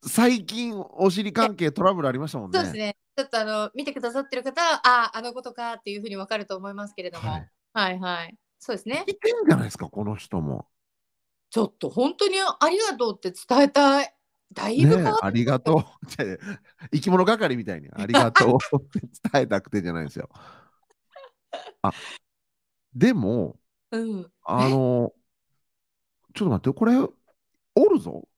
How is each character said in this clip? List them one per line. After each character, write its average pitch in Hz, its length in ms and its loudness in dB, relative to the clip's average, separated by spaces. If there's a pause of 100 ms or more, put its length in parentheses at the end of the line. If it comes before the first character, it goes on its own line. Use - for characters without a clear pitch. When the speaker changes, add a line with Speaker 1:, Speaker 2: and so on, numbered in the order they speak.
Speaker 1:
最 233 400 2
近 233 320 -8
お 190 320 0
尻 196 220 -4
関 214 240 0
係 165 160 -2
ト 190 120 -4
ラ 190 100 4
ブ 180 80 -4
ル 139 80 0
あ - 20 -2
り 127 80 -4
ま 151 80 -6
し 139 60 -10
た 131 60 -8
も 98 100 -10
ん - 20 -14
ね。 370 80 2
Speaker 2:
そ 349 40 0
う - 20 -2
で 277 60 -6
す 214 60 -10
ね。 214 200 -6 (180)
ち 277 60 -4
ょ - 40 -2
っ - 40 -20
と 233 100 -2
あ 220 60 -2
の、 214 280 -4
見 277 120 -8
て 285 80 -8
く 269 80 -10
だ 240 100 -4
さ 262 100 -4
っ 277 80 -10
て 262 60 -8
る 247 80 -8
方 269 180 -4
は、 330 220 0
あ、 247 340 6
あ 226 40 -8
の 240 120 -8
こ 247 80 -12
と 247 120 -14
か 233 220 -8
っ - 80 -20
て 202 80 -10
い 202 60 -6
う 202 40 -10
ふ 214 40 -12
う 226 40 -8
に 202 80 -8
わ 190 100 -8
か 220 100 -4
る 202 80 -8
と 196 120 -10
思 190 120 -12
い 202 40 -14
ま 202 140 -12
す 208 80 -18
け 185 80 -14
れ 175 80 -10
ど 170 100 -14
も。 110 80 -4
Speaker 1:
は 156 80 -6
い。 - 120 -14 (240)
Speaker 2:
は 202 180 0
い 185 80 -6
は 175 260 -6
い。 175 120 -20 (220)
そ - 120 -12
う 220 60 -4
で - 40 -12
す - 60 -12
ね。 285 200 -6
Speaker 1:
生 392 80 -4
き - 40 -20
て 440 120 2
ん 466 140 0
じ 302 80 6
ゃ - 40 4
な 120 60 0
い - 20 -4
で 107 60 -8
す - 60 -16
か、 - 120 -12
こ 104 160 -8
の 104 100 -4
人 - 240 -8
も。 71 280 -6 (840)
Speaker 2:
ち - 80 -4
ょ 220 80 2
っ - 120 -10
と 143 120 -6
本 277 260 -2
当 403 120 0
に 370 120 0
あ 339 300 0
り 359 100 0
が 415 160 -2
と 226 160 -2
う 185 40 -6
っ - 40 -20
て 185 120 -8
伝 254 320 2
え 285 60 4
た 277 320 4
い。 - 140 -6 (380)
だ 202 160 -6
い 220 160 4
ぶ 147 100 8
変 - 80 2
わ - 80 2
っ 427 80 2
て - 20 -4
Speaker 1:
ね - 20 -
え、 98 40 0
あ - 40 0
り 117 140 0
が 131 140 0
と 156 260 2 (160)
う。 - 40 -18
<laughs> - 20 -
じ - 140 -16
ゃ 123 40 -2
あ、 - 680 -12
生 151 100 0
き - 80 -2
物 180 160 6
係 196 320 0
み 110 80 -8
た 95 100 -6
い 78 60 -12
に、 69 100 -20
あ - 140 -8
り 117 80 -4
が 117 180 4
と 120 280 6 (120)
う 147 60 2
っ - 80 4
て - 140 -6 (320)
伝 139 100 4
え 127 60 0
た 101 140 0
く - 80 -20
て 104 120 -2
じ 87 80 -4
ゃ 85 40 -4
な 82 80 -4
い - 20 -6
ん 76 40 -8
で 71 60 -12
す - 60 -12
よ。 - 100 -12 (1500)
あ、 - 100 -2 (1000)
で 180 200 4
も、 104 460 -2 (320)
Speaker 2:
う 226 60 -6 (220)
ん。 180 120 -16 (120)
Speaker 1:
あ 127 260 0
の、 123 460 0
Speaker 2:
え？ - 1160 -20
Speaker 1:
ち - 100 -4
ょ - 20 2
っ - 20 4
と - 40 4
待 104 180 0
っ - 40 -2
て、 - 40 -8
こ 226 80 2
れ、 240 120 6 (800)
お 349 140 8
る 330 100 4
ぞ。 - 280 -12 (100)